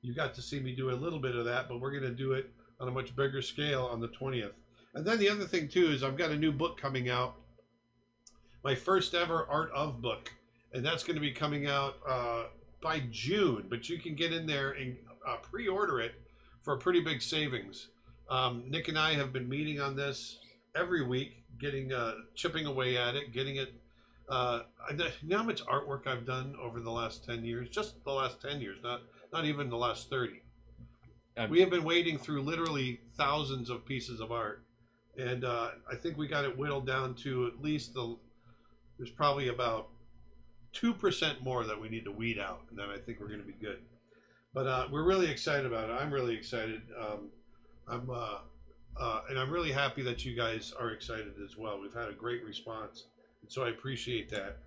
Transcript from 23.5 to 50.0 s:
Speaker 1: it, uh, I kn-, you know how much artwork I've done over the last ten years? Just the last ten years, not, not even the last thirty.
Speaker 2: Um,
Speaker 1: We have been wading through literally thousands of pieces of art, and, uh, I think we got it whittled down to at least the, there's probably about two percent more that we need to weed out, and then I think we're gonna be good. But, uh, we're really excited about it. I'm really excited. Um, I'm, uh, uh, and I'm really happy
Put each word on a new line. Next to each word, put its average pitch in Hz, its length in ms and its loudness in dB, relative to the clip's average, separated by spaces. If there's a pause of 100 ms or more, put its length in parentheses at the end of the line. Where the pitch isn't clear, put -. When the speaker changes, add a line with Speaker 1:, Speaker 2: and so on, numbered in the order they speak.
Speaker 1:
it, 131 160 -4 (560)
uh, 123 320 2 (280)
I 147 40 -2
kn-, 151 180 0 (100)
you 151 80 -8
know 202 100 6
how 226 40 2
much 226 220 0
artwork 135 420 0
I've 123 180 -2
done 131 360 -2
over 120 180 -6
the 117 120 -4
last 113 340 -2
ten 117 180 -4
years? 120 260 -2
Just - 360 -4
the 139 80 0
last 135 280 0
ten 143 200 -4
years, 98 200 -6
not, 120 200 -4 (320)
not 160 120 0
even 143 240 0
the 117 80 0
last 120 320 2
thirty. 127 320 0 (960)
Speaker 2:
Um, 113 120 0
Speaker 1:
We 160 100 8
have 180 100 10
been 170 140 2
wading 170 340 4
through 143 260 -2
literally 151 580 0 (160)
thousands 135 520 2
of 120 160 -4
pieces 123 340 -4
of 113 120 -6
art, 110 320 -2 (540)
and, 127 260 -2
uh, 117 280 0 (200)
I 127 40 -4
think 151 220 -4
we 151 100 -2
got 147 180 0
it 127 120 -2
whittled 139 300 0
down 131 280 0
to 127 320 0
at 117 140 -6
least 151 320 -2
the, 120 240 -4 (800)
there's 123 140 -8
probably 143 360 4
about 120 420 0 (840)
two 233 220 2
percent 156 480 2
more 127 220 0
that 107 180 -2
we 110 80 -8
need 113 160 -4
to 101 60 -6
weed 110 260 0
out, 95 320 -4
and 107 80 -12
then 101 140 -6
I 101 80 -8
think 117 200 -10
we're 104 100 -8
gonna 104 120 -8
be 98 120 -12
good. 104 260 -8 (760)
But, 131 140 0
uh, 131 240 0
we're 151 120 0
really 180 260 6
excited 143 360 0
about 110 240 0
it. 117 40 -2
I'm 143 200 -2
really 123 220 2
excited. 113 480 -4 (160)
Um, 107 320 -6 (560)
I'm, 120 240 -4
uh, 110 280 -4 (600)
uh, 113 300 0
and 135 100 -2
I'm 131 100 0
really 165 220 0
happy 135 320 0